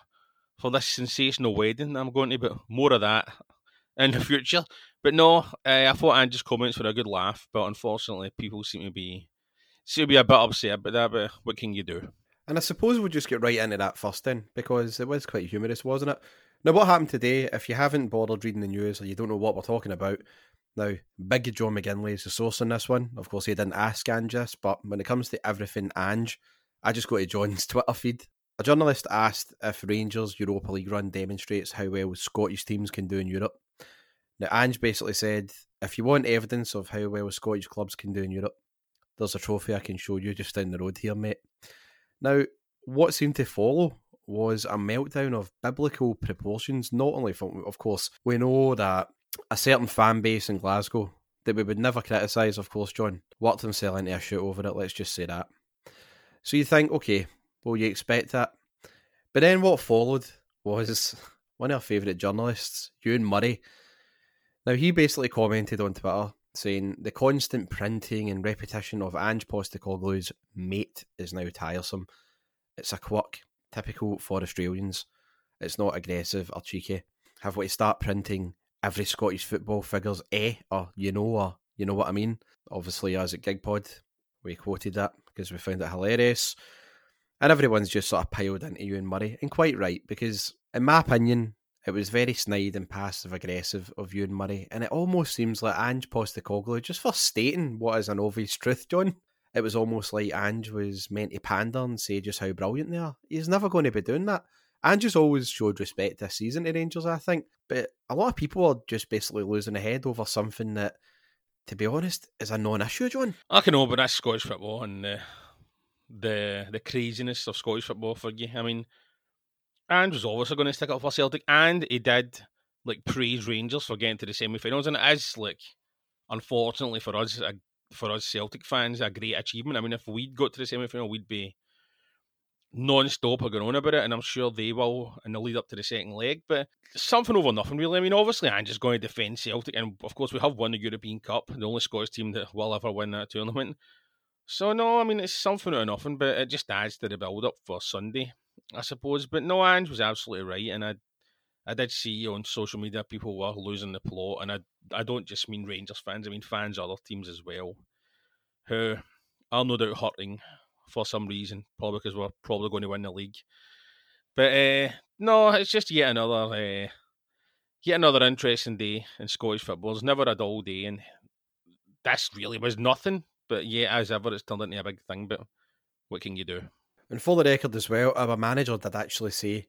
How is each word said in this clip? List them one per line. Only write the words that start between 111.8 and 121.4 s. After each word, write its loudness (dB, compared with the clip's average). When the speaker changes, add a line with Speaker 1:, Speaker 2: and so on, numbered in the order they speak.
Speaker 2:
honest, -2
is -8
a 0
non-issue, 0
John. -2
Speaker 1:
I 8
can 6
know, 8
but 0
that's 4
Scottish 0
football -8
and -8
the, -6
the, -4
the -6
craziness -4
of -4
Scottish -2
football -6
for -10
you. -8
I -6
mean, -4
Ange 4
was -4
obviously -2
gonna 2
stick -4
up -4
for -2
Celtic, 0